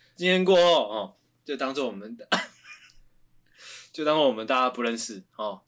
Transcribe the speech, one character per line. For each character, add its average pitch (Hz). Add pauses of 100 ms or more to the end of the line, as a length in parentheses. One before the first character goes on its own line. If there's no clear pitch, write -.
(160)
今 180
天 185
过 185
后， 170
哦， 190 (300)
就 143
当 131
作 135
我 113
们， 107 (800)
<laughs> -
就 160
当 151
作 151
我 123
们 110
大 127
家 127
不 123
认 117
识， 101 (120)
哦， 104